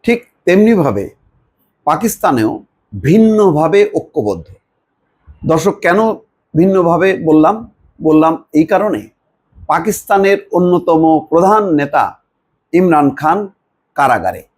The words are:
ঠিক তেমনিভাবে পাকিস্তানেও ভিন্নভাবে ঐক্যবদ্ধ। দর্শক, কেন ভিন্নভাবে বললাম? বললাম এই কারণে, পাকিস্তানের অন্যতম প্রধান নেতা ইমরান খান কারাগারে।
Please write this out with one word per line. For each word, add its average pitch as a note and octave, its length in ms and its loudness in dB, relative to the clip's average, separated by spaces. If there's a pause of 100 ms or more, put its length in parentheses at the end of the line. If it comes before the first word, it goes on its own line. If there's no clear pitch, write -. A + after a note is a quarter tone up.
ঠিক A#3 220 -2 (200)
তেমনিভাবে F3 680 0 (720)
পাকিস্তানেও D#3 800 -2 (360)
ভিন্নভাবে G3+ 920 2
ঐক্যবদ্ধ। G#2 580 -6 (960)
দর্শক, D#3+ 260 0
কেন A3 400 -2 (440)
ভিন্নভাবে F3+ 680 2
বললাম? D#3 460 2 (320)
বললাম D#3 500 0
এই D#3 120 2
কারণে, F#3 420 -2 (600)
পাকিস্তানের G3 720 0 (140)
অন্যতম E3+ 800 0
প্রধান F#3+ 440 2
নেতা C#3+ 460 -2 (520)
ইমরান D#3 420 2
খান F3 340 -4 (460)
কারাগারে। F#2+ 480 -2 (160)